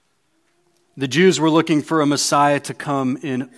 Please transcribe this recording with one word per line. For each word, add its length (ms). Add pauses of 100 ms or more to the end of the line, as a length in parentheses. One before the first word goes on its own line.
(960)
The 120
Jews 320
were 100
looking 320
for 200
a 40
Messiah 560
to 120
come 480
in 360